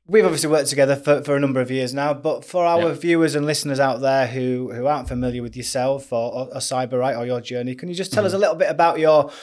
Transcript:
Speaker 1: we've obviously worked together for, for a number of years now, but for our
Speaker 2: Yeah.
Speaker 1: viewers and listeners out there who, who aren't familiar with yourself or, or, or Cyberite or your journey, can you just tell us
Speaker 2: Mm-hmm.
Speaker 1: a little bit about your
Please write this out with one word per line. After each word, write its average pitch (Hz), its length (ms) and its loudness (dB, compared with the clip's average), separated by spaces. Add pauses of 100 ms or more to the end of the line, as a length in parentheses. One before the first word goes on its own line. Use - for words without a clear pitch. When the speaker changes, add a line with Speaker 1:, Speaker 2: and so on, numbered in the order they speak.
Speaker 1:
we've 196 180 6
obviously 156 240 0
worked 147 180 2
together 139 300 2
for, 139 260 2
for 143 140 0
a - 20 2
number 135 220 0
of 123 100 -2
years 131 220 -2
now, 143 200 -2
but 131 300 -4
for 180 220 0
our 170 160 4
Speaker 2:
Yeah. 160 140 0
Speaker 1:
viewers 165 380 2
and 147 120 0
listeners 143 340 -2
out 131 220 2
there 135 260 2
who, 127 460 -4
who 123 140 -4
aren't 143 200 -2
familiar 123 340 -4
with 117 140 -10
yourself 135 560 -4
or, 117 220 -4
or, 127 140 -8
or - 120 -12
Cyberite 127 580 -2
or 120 80 -6
your 123 140 -4
journey, 123 360 -8
can 175 120 -12
you 175 80 -10
just 185 160 -8
tell 214 140 0
us 175 60 0
Speaker 2:
Mm-hmm. 190 40 -2
Speaker 1:
a 196 40 -2
little 170 160 2
bit 170 140 0
about 165 300 2
your 156 320 6 (120)